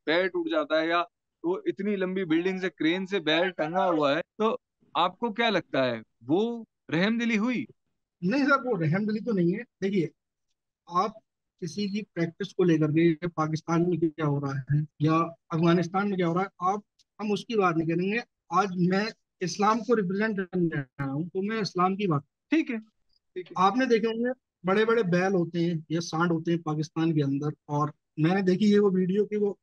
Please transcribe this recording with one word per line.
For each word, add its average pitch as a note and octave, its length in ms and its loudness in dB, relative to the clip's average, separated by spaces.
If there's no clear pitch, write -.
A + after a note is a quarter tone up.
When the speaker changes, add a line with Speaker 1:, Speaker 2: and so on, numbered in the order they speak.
Speaker 1:
पैर F3 220 2
टूट F3 220 -4
जाता D#3 300 0
है, D#3+ 100 0
या E3+ 160 0
वो F3+ 240 -2
इतनी G3 280 -2
लंबी F#3 300 -2
बिल्डिंग F3 360 0
से F#3 80 -4
crane F3 360 -2
से F#3+ 140 -4
बैल E3 320 0
टंगा E3+ 340 -2
हुआ D3+ 300 2
है, E3 60 -2
तो A3 180 0
आपको F3+ 360 0
क्या A3+ 180 0
लगता D#3+ 340 -2
है A#2 180 -2
वो A3 400 -2
रहमदिली A3+ 440 0
हुई? G#3+ 300 -2
Speaker 2:
नहीं A#3+ 220 0
सर, C#4 180 2
वो A#3+ 140 -2
रहमदिली G3 440 0
तो A#3 120 -4
नहीं F3+ 220 2
है। A#3 100 -6
देखिए, F#3+ 280 0
आप F#3 260 -2
किसी G3+ 280 -6
की G3+ 120 -4
practice E3+ 380 -4
को F#3+ 100 0
लेकर D3+ 280 4
के E3 360 2
पाकिस्तान D#3 540 -2
में F3 180 2
क्या D#3+ 260 -2
हो C#3+ 140 0
रहा C#3 140 -4
है D3 80 4
या D#3 140 4
अफगानिस्तान E3+ 560 2
में G3 100 -2
क्या F3+ 100 0
हो E3+ 60 0
रहा F#3 100 0
है, G3 60 -6
आप, G3+ 200 0
हम G#3 120 -4
उसकी G#3 240 -4
बात F3+ 220 2
नहीं D#3+ 100 0
करेंगे। F#3 340 0
आज F#3+ 160 2
मैं G3 160 2
इस्लाम G3+ 380 2
को A#3 140 0
represent G3+ 460 0
करने F3 380 -2
आया C3+ 320 -6
हूँ, D3 180 -4
तो F#3+ 140 -6
मैं A3 200 -4
इस्लाम F#3 340 0
की G3+ 120 -2
बात D3 160 0
Speaker 1:
ठीक D4+ 180 2
है, A3+ 100 -6
ठीक - 680 -18
है। - 100 -18
Speaker 2:
आपने G3+ 280 2
देखे A3+ 220 2
होंगे A#3 240 -2
बड़े G3+ 200 4
बड़े A3+ 180 2
बैल F3+ 300 2
होते E3+ 260 -2
हैं E3 320 -2
या D3+ 80 -2
सांड E3+ 320 0
होते E3 200 0
हैं E3+ 100 0
पाकिस्तान D#3 500 -2
के D3+ 100 2
अंदर, C#3 300 -2
और D3 240 -2
मैंने F3+ 240 2
देखी F#3 280 2
है G#3 80 6
वो G#3 120 4
वीडियो F#3 340 0
कि G#3 120 -6
वो G3+ 260 -2